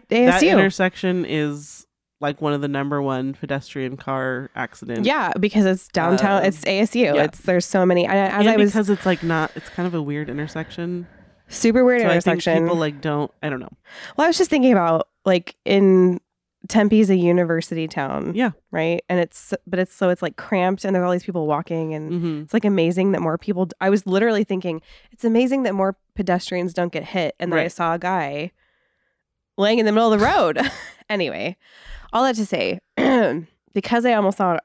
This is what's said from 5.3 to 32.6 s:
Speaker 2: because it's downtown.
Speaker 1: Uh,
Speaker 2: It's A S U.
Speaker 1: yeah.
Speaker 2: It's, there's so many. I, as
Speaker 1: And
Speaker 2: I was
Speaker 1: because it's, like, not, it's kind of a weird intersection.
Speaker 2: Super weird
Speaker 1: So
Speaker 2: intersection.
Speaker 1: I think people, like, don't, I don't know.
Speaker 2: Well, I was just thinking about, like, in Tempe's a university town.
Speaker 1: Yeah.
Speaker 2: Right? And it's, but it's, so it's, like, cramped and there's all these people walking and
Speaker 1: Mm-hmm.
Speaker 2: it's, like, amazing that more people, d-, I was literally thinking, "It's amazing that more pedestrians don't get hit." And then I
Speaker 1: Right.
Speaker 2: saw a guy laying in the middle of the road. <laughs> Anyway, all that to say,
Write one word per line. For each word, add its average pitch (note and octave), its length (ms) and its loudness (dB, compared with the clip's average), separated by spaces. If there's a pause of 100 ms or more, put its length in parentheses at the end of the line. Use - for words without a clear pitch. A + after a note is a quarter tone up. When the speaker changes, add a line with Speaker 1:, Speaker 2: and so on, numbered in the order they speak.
Speaker 2:
because G#3 260 2
it's F#3 220 -2
downtown. G3 560 2
Speaker 1:
Uh, - 40 2
Speaker 2:
It's E3+ 200 -2
A G3 140 0
S A3 160 0
U. F#3+ 180 2
Speaker 1:
yeah. D3 80 4
Speaker 2:
It's, - 200 -4
there's F3+ 220 0
so F#3 220 2
many. F3 220 2
I, F#3+ 80 0
as G3 240 0
Speaker 1:
And G#3+ 100 4
Speaker 2:
I A3 60 2
was G#3 160 4
Speaker 1:
because G#3 180 0
it's, G3 160 -2
like, F3+ 160 0
not, E3 320 -2
it's - 140 -16
kind F3+ 180 -6
of F3 80 -6
a D#3+ 80 -4
weird D3 280 -6
intersection. E3 760 -8 (400)
Speaker 2:
Super A#3 380 2
weird B3 160 4
Speaker 1:
So G#3 100 4
Speaker 2:
intersection. E3+ 420 2
Speaker 1:
I D#3+ 40 4
think E3 100 2
people, E3+ 140 0
like, D3 200 -4
don't, D3 300 -4 (100)
I D3+ 80 -6
don't C3 120 -6
know. - 100 -16 (460)
Speaker 2:
Well, D4 80 2
I E4 40 6
was E4+ 80 2
just F4+ 140 2
thinking C4 220 4
about, E3+ 340 2 (180)
like, F3+ 300 0 (100)
in F#3 540 4 (500)
Tempe's G#3+ 420 4
a G3 60 4
university E3+ 720 2
town. D3 460 -4
Speaker 1:
Yeah. A3+ 160 0 (220)
Speaker 2:
Right? E3+ 360 -2
And F3+ 120 0
it's, - 340 -4 (120)
but F3+ 120 -6
it's, F#3 160 -2
so F#3 160 0
it's, F3+ 120 -2
like, E3+ 140 -6
cramped F#3 480 -2
and G3 100 -2
there's F3+ 100 0
all F3+ 80 0
these F3+ 120 -4
people E3+ 220 -4
walking D#3 480 -4
and D#3 180 -8
Speaker 1:
Mm-hmm. E3 300 -4
Speaker 2:
it's, D#3 100 -20
like, A3+ 120 0
amazing F#3 480 2
that E3+ 80 0
more E3 180 -2
people, F#3 280 -4
d-, D#3+ 140 -12
I F#3+ 100 0
was G3+ 160 0
literally G#3 380 0
thinking, F3+ 360 -6 (320)
"It's - 120 -12
amazing B3 400 2
that G3+ 100 0
more F#3+ 220 0 (180)
pedestrians F3+ 600 -2
don't F3 180 -2
get D#3 120 -8
hit." E3+ 360 -4
And F3 100 -6
then D#3+ 80 0
I D#3+ 40 0
Speaker 1:
Right. E3+ 100 -4
Speaker 2:
saw E3 220 -2
a E3+ 40 -4
guy E3 540 -4 (1080)
laying G#3+ 220 2
in A3 60 2
the G#3 60 2
middle A3 200 4
of G#3 80 2
the G#3 40 2
road. B3+ 360 2
<laughs> C4+ 100 -2 (400)
Anyway, E3 460 -6 (560)
all A3+ 100 2
that C4 140 2
to G#3+ 100 -2
say, A#2 320 -2 (180)